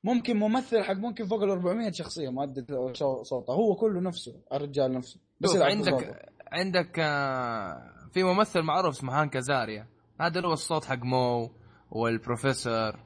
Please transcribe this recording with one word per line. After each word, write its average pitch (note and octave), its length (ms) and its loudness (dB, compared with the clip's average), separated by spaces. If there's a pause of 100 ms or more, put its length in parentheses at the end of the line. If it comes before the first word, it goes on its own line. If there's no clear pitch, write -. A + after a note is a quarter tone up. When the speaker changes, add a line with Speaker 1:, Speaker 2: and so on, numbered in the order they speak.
Speaker 1:
ممكن A#3 320 2
ممثل A3 460 2
حق F#3+ 120 0
ممكن G#3+ 320 -4
فوق G#3 160 0
الأربعمية G3 480 0
شخصية D#3+ 380 -6
ما C3 160 -2
أدري C3 500 -6
شو C3 280 -2
صوته، A#2+ 300 -4
هو G3+ 220 4
كله G#3 260 0
نفسه، F3 400 -6 (120)
الرجال C#3 400 0
نفسه. B2+ 280 -6 (200)
بس F3+ 100 2
Speaker 2:
شوف، F3 60 4
Speaker 1:
يلعب D3+ 140 6
Speaker 2:
عندك، G3 200 2
Speaker 1:
صوته. B2+ 240 -2 (380)
Speaker 2:
عندك، F3+ 460 0
آه، B2 920 -2 (220)
في F#3 100 2
ممثل F#3 400 4
معروف D#3+ 320 2
اسمه C3+ 260 0
هانك C#3+ 160 0
أزاريا، A#2+ 500 -2 (340)
هذا E3 160 0
اللي F3+ 120 0
هو E3 40 2
الصوت D#3 320 -2
حق C3 180 -4
مو B2 480 0 (400)
والبروفيسور A2+ 1000 0 (140)